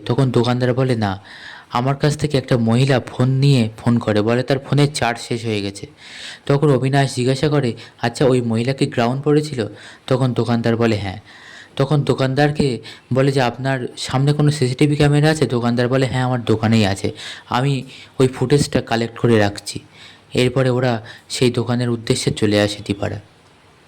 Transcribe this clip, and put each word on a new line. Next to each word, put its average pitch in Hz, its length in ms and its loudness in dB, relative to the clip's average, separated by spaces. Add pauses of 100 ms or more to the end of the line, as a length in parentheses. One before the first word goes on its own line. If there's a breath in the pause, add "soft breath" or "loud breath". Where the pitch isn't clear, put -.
তখন 127 260 2
দোকানদার 123 420 2
বলে, 131 220 0
"না, 101 240 -2 (520 loud breath)
আমার 131 240 0
কাছ 147 220 0
থেকে 143 200 -2
একটা 131 200 0
মহিলা 120 420 2
ফোন 127 300 -2
নিয়ে 135 480 4
ফোন 120 220 2
করে, 104 220 0
বলে 117 220 2
তার 127 160 0
ফোনের 143 340 2
চার্জ 117 260 -2
শেষ 113 260 -6
হয়ে 107 160 -2
গেছে।" 98 260 -8 (580 loud breath)
তখন 147 260 4
অবিনাশ 135 440 2
জিজ্ঞাসা 135 340 0
করে, 131 240 0 (280 loud breath)
"আচ্ছা, 120 240 0
ওই 127 160 4
মহিলা 117 320 0
কি 131 120 -2
গ্রাউন্ড 123 380 -2
পড়েছিল?" 147 440 -2 (400 loud breath)
তখন 127 260 0
দোকানদার 117 420 0
বলে, 113 220 2
"হ্যাঁ।" 98 200 -6 (580 loud breath)
তখন 139 260 0
দোকানদারকে 131 800 0 (340 loud breath)
বলে 135 180 2
যে, 135 100 0
"আপনার 127 460 -2 (100)
সামনে 139 360 0
কোনো 147 180 2
সিসিটিভি 147 440 0
ক্যামেরা 147 340 4
আছে?" 156 160 0
দোকানদার 120 420 0
বলে, 135 180 2
"হ্যাঁ, 127 180 -2
আমার 127 200 -2
দোকানেই 110 420 2
আছে, 98 260 -2 (380 loud breath)
আমি 131 340 0 (360 loud breath)
ওই 131 80 6
ফুটেজটা 131 540 0
কালেক্ট 113 360 -4
করে 117 220 4
রাখছি।" 101 400 -2 (540 loud breath)
এরপরে 127 360 2
ওরা 123 320 0 (280 loud breath)
সেই 123 220 0
দোকানের 120 380 -2
উদ্দেশ্যে 117 420 -2
চলে 104 300 2
আসে 104 240 0
দীপারা। 101 340 -4 (680)